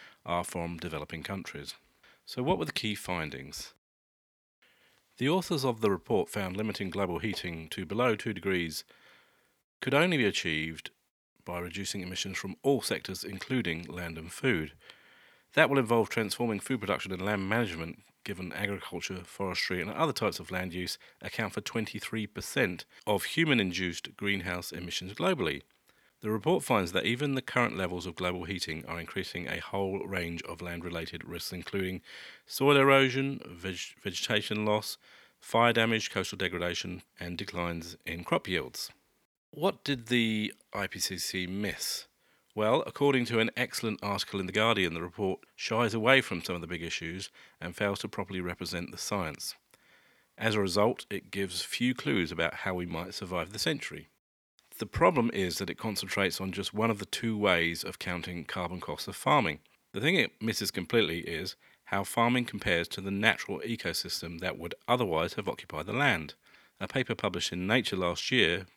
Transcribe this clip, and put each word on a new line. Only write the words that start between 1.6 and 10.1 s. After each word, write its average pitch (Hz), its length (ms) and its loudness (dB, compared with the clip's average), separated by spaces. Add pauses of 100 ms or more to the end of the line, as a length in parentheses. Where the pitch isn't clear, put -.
So - 160 -6
what 160 160 2
were 160 80 -2
the 147 60 -6
key 107 240 -2
findings? 76 800 -6 (1400)
The 131 100 2
authors 170 340 2
of 120 180 2
the 107 100 6
report 98 360 2
found 95 300 -2
limiting 101 320 -2
global 90 300 0
heating 85 500 -4
to 92 160 -6
below 110 300 2
two 110 180 -4
degrees 87 500 -2 (960)
could - 140 -2
only 160 240 4